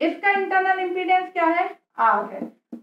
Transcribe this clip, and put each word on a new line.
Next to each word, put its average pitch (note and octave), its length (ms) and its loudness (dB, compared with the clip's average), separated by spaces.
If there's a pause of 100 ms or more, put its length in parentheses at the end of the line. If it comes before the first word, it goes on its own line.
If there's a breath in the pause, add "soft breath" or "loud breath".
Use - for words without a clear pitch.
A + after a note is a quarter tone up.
इसका E4+ 300 0
internal F#4+ 480 0
impedance F#4 520 0
क्या E4+ 140 0
है, F4 220 2 (340)
R A3 300 2
है, - 80 -10 (420)